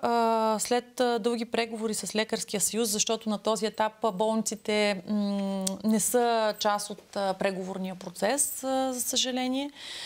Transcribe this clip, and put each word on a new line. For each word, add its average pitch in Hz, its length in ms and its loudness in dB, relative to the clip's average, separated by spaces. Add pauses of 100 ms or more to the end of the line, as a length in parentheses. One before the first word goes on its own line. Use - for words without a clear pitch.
а, 226 560 4
след, 240 420 -2
а, 240 180 4
дълги 233 260 0
преговори 226 500 -2
с - 200 -6
Лекарския 214 460 -2
съюз, 220 280 0
защото 220 420 0
на 202 80 0
този 220 280 0
етап, 214 260 0 (120)
а, 226 60 2
болниците, 214 1000 0
м, 196 560 0 (200)
не 220 160 4
са 226 580 2
част 208 320 0
от, - 260 -14
а, 190 180 0
преговорния 190 600 -4
процес, 190 680 -2
а, 262 280 0
за 247 80 -4
съжаление, 254 720 -2 (360)